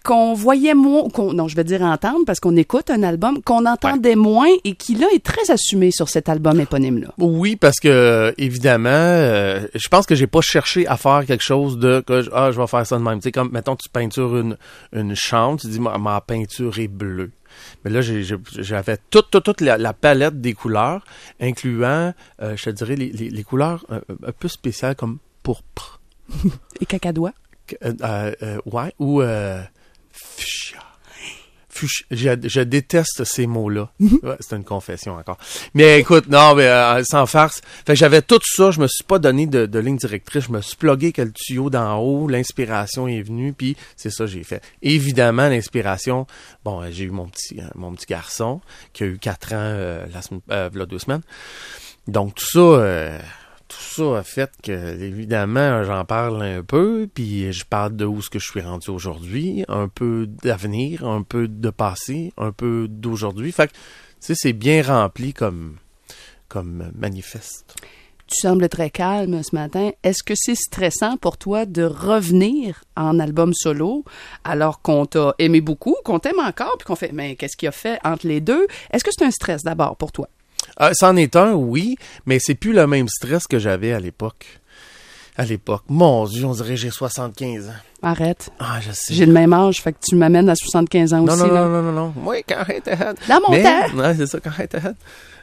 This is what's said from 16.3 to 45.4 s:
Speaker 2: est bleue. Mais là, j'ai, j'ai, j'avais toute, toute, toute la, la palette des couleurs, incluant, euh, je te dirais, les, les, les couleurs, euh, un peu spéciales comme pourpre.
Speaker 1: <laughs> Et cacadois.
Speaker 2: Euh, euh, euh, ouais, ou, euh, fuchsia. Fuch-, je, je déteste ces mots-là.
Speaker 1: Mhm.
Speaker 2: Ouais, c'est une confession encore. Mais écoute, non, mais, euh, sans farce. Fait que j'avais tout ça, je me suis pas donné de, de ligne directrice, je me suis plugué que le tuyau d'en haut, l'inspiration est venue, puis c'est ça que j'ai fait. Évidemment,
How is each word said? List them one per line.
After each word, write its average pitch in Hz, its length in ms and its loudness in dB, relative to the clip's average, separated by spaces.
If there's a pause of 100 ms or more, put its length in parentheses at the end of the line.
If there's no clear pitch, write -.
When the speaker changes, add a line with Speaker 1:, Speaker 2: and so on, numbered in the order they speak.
Speaker 2:
est 113 100 -6
bleue. 95 420 -8 (540)
Mais 101 60 -6
là, 117 100 0
j'ai, 113 240 -2
j'ai, 98 120 -6 (220)
j'avais 101 380 -4 (140)
toute, - 200 4
toute, 190 140 2
toute 208 160 -2
la, 127 180 2
la 110 140 -2
palette 147 480 2
des 120 140 -2
couleurs, 117 500 -2 (360)
incluant, 127 720 -2 (300)
euh, 107 140 -8
je - 80 -12
te 117 60 -6
dirais, 110 260 -6
les, 127 140 -6
les, 113 200 -10
les 107 140 -10
couleurs, 160 460 -2
euh, 113 100 -8 (260)
un 120 60 -10
peu - 160 -8
spéciales 131 480 -6
comme 117 220 -8 (240)
pourpre. - 580 -10 (280)
Speaker 1:
<laughs> - 520 -6
Et 180 60 -6
cacadois. 175 460 -4 (520)
Speaker 2:
Euh, 120 80 -4 (100)
euh, 107 300 -4 (100)
euh, 107 240 -8
ouais, 120 320 -8
ou, 143 240 0
euh, 101 400 -4 (500)
fuchsia. - 640 -14 (920)
Fuch-, - 400 -8
je, 127 200 -2 (180)
je 135 120 0
déteste 135 640 0
ces 123 220 -2
mots-là. 107 440 -4 (100)
Speaker 1:
Mhm. 214 240 6
Speaker 2:
Ouais, 127 160 -6
c'est 110 160 -10
une 101 80 -8
confession 95 500 -10
encore. 85 240 -12 (360)
Mais 151 260 10
écoute, 160 280 6
non, 147 280 10
mais, 139 100 6
euh, 123 380 4
sans 139 220 4
farce. 151 340 2 (260)
Fait 151 60 4
que - 20 6
j'avais 147 260 8
tout 226 220 6
ça, 190 300 4
je 156 80 0
me 135 80 4
suis - 160 -6
pas 190 160 2
donné 143 260 4
de, 131 200 2
de 107 120 -4
ligne 131 180 -2
directrice, 123 500 -6
je 120 40 -8
me 110 100 -4
suis - 160 -12
plugué 151 360 2
que 139 100 -2
le 113 80 -4
tuyau 131 400 -6
d'en 110 280 -2
haut, 143 280 0
l'inspiration 123 800 -4
est 117 160 -6
venue, 120 300 -6
puis 135 240 -4 (200)
c'est - 140 -10
ça 113 140 -6
que 104 60 -6
j'ai 92 120 -12
fait. 98 180 -10 (220)
Évidemment, 135 680 2